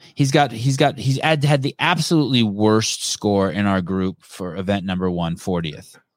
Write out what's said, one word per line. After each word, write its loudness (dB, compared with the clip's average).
he's 0
got, 2
he's -2
got, 2
he's 0
had, 0
had 2
the -4
absolutely 2
worst 2
score 0
in -2
our 2
group -4
for -10
event -2
number -2
one, -2
fortieth. -6